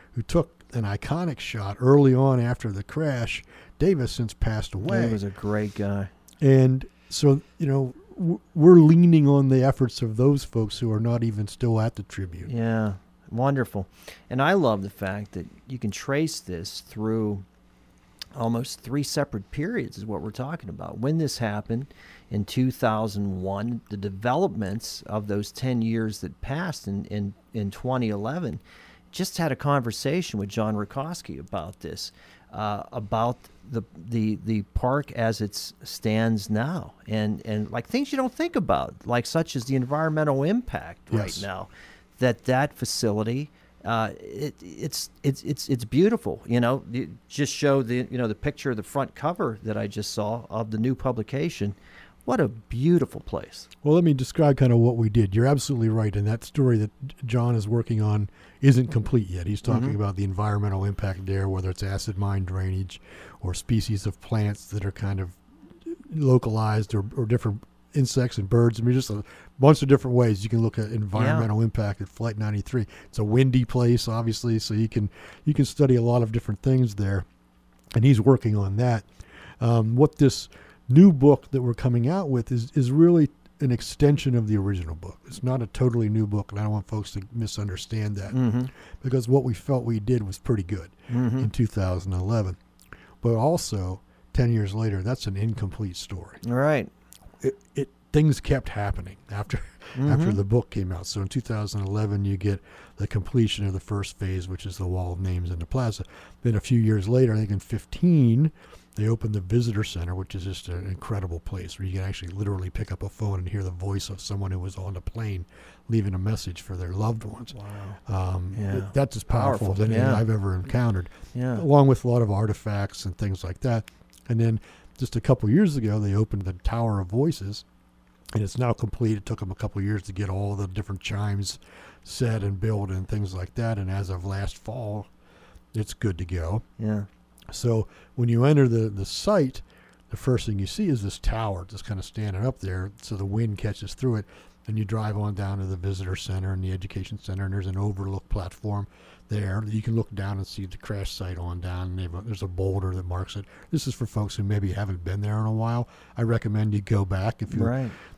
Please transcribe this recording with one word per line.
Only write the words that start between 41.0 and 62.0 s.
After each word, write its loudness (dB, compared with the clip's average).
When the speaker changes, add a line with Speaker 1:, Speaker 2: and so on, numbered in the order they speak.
Speaker 2:
right 0
Speaker 1:
Yes. -10
Speaker 2:
now, -8
that 0
that 0
facility, -4
uh, -2
it, -10
it's, -8
it's, 0
it's, -4
it's -2
beautiful. 2
You 2
know, 0
you -8
just -4
show 4
the, -2
you -6
know, 0
the -2
picture -4
of -4
the -8
front -6
cover -4
that -4
I -2
just -8
saw -4
of -4
the -4
new 0
publication. -4
What 2
a 2
beautiful 0
place. -10
Speaker 1:
Well, 6
let 6
me 6
describe 2
kind 6
of 8
what 6
we 2
did. 4
You're 4
absolutely 2
right, 0
and 0
that -2
story 2
that 0
John 2
is -2
working 0
on 2
isn't 6
complete 0
yet. -6
He's -2
talking 0
Speaker 2:
Mm-hmm. -2
Speaker 1:
about -2
the -2
environmental -2
impact -4
there, -2
whether -2
it's -6
acid -6